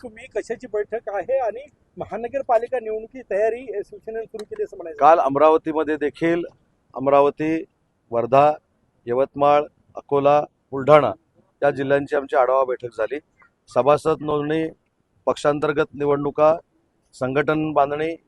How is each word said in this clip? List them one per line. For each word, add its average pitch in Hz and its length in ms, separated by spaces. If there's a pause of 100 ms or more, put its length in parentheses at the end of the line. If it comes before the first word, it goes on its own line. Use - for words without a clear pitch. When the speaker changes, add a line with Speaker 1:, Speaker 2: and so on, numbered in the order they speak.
Speaker 1:
तुम्ही, 233 240
कशाची 226 400
बैठक 208 420
आहे 202 300
आणि 233 220 (360)
महानगरपालिका 240 840
निवडणुकी 220 500
तयारी, 220 460
अ, 208 100
शिवसेनेने 220 380
सुरू 214 200
केली 214 180
असं 196 140
म्हणायचं? 170 220
Speaker 2:
काल 156 200
अमरावतीमध्ये 156 800
देखील, 165 480 (500)
अमरावती, 143 720 (460)
वर्धा, 120 420 (540)
यवतमाळ, 139 560 (320)
अकोला, 143 500 (260)
बुलढाणा 135 420 (500)
या 143 80
जिल्ह्यांची 139 460
आमची 139 200
आढावा 131 280
बैठक 123 340
झाली. 113 200 (560)
सभासद 143 460
नोंदणी, 151 480 (580)
पक्षांतर्गत 147 680
निवडणुका, 143 600 (640)
संघटन 151 520
बांधणी 147 400 (160)